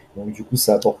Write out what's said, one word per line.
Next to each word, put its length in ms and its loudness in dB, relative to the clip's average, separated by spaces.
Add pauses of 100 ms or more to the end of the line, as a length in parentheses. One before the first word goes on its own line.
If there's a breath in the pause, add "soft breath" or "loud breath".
(160 soft breath)
Donc, 160 -8
du 100 -14
coup, 140 -4
ça 180 2
apporte 260 2